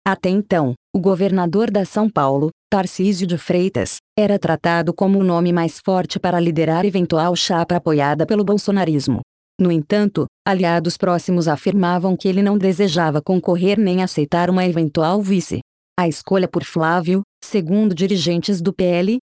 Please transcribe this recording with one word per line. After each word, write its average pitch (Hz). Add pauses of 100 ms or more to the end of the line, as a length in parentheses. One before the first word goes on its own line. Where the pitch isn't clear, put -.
Até 190
então, 180 (220)
o 196
governador 190
da 202
São 208
Paulo, 143 (200)
Tarcísio 190
de 170
Freitas, 180 (200)
era 202
tratado 170
como 196
o 196
nome 175
mais 170
forte 185
para 180
liderar 165
eventual 175
chapa 175
apoiada 151
pelo 208
bolsonarismo. 180 (400)
No 180
entanto, 175 (200)
aliados 170
próximos 175
afirmavam 180
que 170
ele 190
não 202
desejava 170
concorrer 185
nem 185
aceitar 175
uma 185
eventual 165
vice. 190 (400)
A 180
escolha 185
por 156
Flávio, 170 (220)
segundo 202
dirigentes 175
do 175
P 185
L, 180